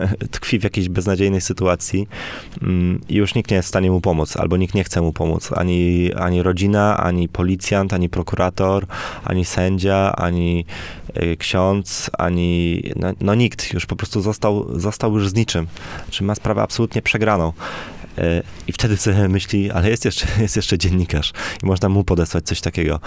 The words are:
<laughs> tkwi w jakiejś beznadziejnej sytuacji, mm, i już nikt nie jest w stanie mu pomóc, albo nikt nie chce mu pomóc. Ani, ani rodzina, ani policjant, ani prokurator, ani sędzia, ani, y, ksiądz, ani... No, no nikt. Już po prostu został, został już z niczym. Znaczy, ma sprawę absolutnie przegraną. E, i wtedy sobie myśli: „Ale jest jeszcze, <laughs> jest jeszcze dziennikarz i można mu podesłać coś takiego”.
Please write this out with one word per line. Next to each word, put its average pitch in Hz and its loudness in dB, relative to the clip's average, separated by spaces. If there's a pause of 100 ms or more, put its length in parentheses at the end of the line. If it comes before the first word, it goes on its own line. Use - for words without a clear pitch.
<laughs> - -2
tkwi - -2
w - -2
jakiejś 98 0
beznadziejnej 95 2
sytuacji, 92 0 (540)
mm, 90 2 (100)
i - 0
już 101 2
nikt - -2
nie 101 4
jest 90 0
w - -8
stanie 92 2
mu 92 4
pomóc, 80 0
albo 85 2
nikt 92 0
nie 98 2
chce - -2
mu 82 2
pomóc. 82 -2
Ani, 87 2
ani 90 0
rodzina, 101 2
ani 87 0
policjant, 95 0
ani 90 2
prokurator, 95 0 (380)
ani 92 0
sędzia, 95 2
ani, 87 0 (580)
y, 85 0
ksiądz, 98 0
ani... 87 2 (120)
No, 87 -2 (140)
no 98 2
nikt. - 0
Już 87 -4
po 87 -6
prostu - -2
został, 104 0
został 107 0
już 101 2
z 95 -2
niczym. 95 0 (380)
Znaczy, - -6
ma 101 0
sprawę 107 0
absolutnie 110 0
przegraną. 104 2 (640)
E, 85 0 (240)
i - -4
wtedy 107 0
sobie 101 2
myśli: 98 0
„Ale 92 2
jest 120 0
jeszcze, - 0
<laughs> 107 4
jest 107 0
jeszcze 90 0
dziennikarz 87 0 (300)
i - -2
można 95 2
mu 98 4
podesłać 85 2
coś - -4
takiego”. 82 0